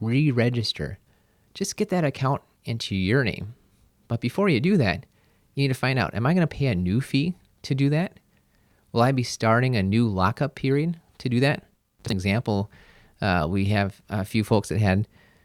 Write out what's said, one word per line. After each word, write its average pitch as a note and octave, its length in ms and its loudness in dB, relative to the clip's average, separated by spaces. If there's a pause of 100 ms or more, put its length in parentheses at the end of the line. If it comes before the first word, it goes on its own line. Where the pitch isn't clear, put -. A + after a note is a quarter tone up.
re-register. A#2+ 1000 0 (560)
Just - 220 -6
get G#3 120 -2
that F3+ 160 0
account C3+ 380 -2 (240)
into A2+ 280 -6
your G2+ 300 2
name. G#2 300 -6 (540)
But A#2 120 -4
before - 280 0
you B2 120 4
do F#3 160 2
that, G2+ 300 0 (480)
you C#3 80 -2
need C#3 60 2
to C3 60 0
find C3 240 0
out, F#2+ 160 0
am A2+ 120 -2
I E3 80 2
gonna F3 120 2
pay C#3 200 -4
a A#2 80 0
new F2+ 260 0
fee C#3+ 340 -2 (280)
to - 120 -4
do C#3 160 2
that? D#3+ 300 -2 (720)
Will A#2 80 2
I B2+ 120 4
be B2+ 100 0
starting A#2+ 520 2
a G2+ 80 2
new A2 240 2
lockup G#2 480 0
period D3 460 -2 (180)
to C3 120 -6
do A#2+ 100 2
that? C#3 240 0 (400)
As - 60 -6
an - 20 -4
example, G2+ 580 -2 (520)
uh, F2+ 260 2
we G2 180 0
have G2+ 440 -2
a G2 140 -4
few G#2+ 200 -2
folks G#2+ 240 0
that F#2+ 100 -2
had G2+ 300 2 (360)